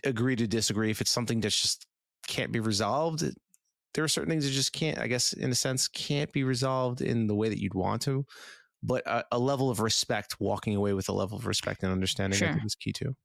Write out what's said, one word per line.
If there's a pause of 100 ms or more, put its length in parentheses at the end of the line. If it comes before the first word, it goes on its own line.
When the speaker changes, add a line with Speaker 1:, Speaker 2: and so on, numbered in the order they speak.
Speaker 1:
agree
to
disagree
if
it's
something
that
just (400)
can't
be
resolved. (680)
There
are
certain
things
that
just
can't,
I
guess,
in
a
sense,
can't
be
resolved
in
the
way
that
you'd
want
to. (560)
But
a,
a
level
of
respect,
walking
away
with
a
level
of
respect
and
understanding,
I
Speaker 2:
Sure.
Speaker 1:
think
is
key
too.